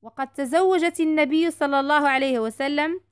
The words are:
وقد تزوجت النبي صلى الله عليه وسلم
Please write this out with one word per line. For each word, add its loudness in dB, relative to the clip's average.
وقد -10
تزوجت 0
النبي 2
صلى 0
الله 2
عليه 0
وسلم -4